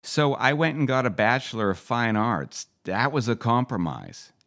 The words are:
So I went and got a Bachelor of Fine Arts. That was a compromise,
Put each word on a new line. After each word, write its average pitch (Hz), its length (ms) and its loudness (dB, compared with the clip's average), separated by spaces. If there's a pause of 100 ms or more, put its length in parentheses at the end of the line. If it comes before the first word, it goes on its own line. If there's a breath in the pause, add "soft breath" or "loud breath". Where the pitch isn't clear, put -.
So 147 320 2
I 131 180 2
went 151 240 0
and 143 100 2
got 131 200 2
a - 20 2
Bachelor 110 640 0
of 90 80 -4
Fine 117 380 0
Arts. 107 500 -2 (160)
That 113 280 0
was 127 160 0
a 120 80 0
compromise, 95 960 -2 (160)